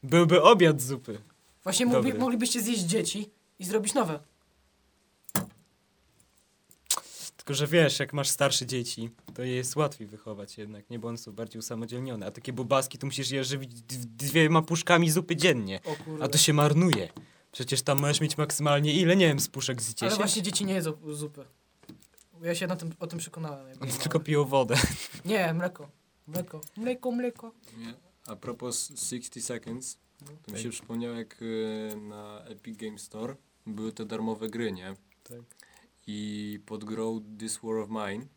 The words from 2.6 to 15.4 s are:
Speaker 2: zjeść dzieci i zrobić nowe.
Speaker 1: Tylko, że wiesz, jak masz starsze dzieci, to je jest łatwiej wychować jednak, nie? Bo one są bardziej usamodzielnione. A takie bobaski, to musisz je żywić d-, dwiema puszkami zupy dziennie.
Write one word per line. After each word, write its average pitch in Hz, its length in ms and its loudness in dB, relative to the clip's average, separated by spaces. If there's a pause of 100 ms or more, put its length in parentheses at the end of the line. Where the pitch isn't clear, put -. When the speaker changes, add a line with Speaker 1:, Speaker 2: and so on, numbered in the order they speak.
Speaker 2:
zjeść 220 180 0
dzieci 196 500 -2 (280)
i 185 60 -12
zrobić 147 300 -2
nowe. 165 240 0 (3250)
Speaker 1:
Tylko, - 180 -6
że 143 120 0
wiesz, 156 340 6
jak 135 120 -2
masz 143 160 0
starsze 131 380 2
dzieci, 120 440 -4 (240)
to 127 80 -8
je 127 120 -4
jest 123 220 -4
łatwiej 143 320 -2
wychować 101 500 -14
jednak, 104 320 -14
nie? 120 80 -8
Bo 113 100 -8
one 117 100 -8
są 113 140 -16
bardziej 113 260 -10
usamodzielnione. 117 680 -6
A 101 40 -6
takie 123 220 -10
bobaski, 131 460 0
to 135 80 -6
musisz 135 240 -4
je 135 140 -2
żywić 131 380 -6
d-, 131 140 -8 (300)
dwiema 160 360 6
puszkami 170 480 4
zupy 180 260 0
dziennie. 123 480 2